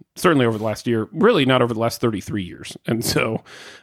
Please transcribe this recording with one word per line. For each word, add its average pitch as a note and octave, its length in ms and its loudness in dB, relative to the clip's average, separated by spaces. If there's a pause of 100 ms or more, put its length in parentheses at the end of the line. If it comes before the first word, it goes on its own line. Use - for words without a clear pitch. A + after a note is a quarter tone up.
(160)
certainly D3 300 4
over A2+ 120 0
the G#2 60 -6
last G#2+ 240 -6
year, A2+ 240 0
really F3 340 4
not B2+ 160 4
over A#2+ 120 2
the G#2+ 60 -4
last A#2 220 -2
thirty-three G#2 420 -2
years. - 320 -12 (100)
And A2+ 200 -2
so, A#2+ 380 -2 (400)